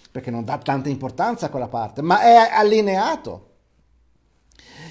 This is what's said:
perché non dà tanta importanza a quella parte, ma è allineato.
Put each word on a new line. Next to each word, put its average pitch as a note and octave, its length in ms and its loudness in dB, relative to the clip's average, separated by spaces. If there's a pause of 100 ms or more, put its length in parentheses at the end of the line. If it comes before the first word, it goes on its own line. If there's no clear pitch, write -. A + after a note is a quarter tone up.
(100)
perché B2+ 200 -12
non A#2 140 -8
dà B2+ 120 -6
tanta C#3 320 -6
importanza D3 580 -6
a - 40 -10
quella B2+ 180 -8
parte, A2+ 320 -8
ma F3 220 2
è A#3 120 8 (160)
allineato. G#3 1000 0 (1400)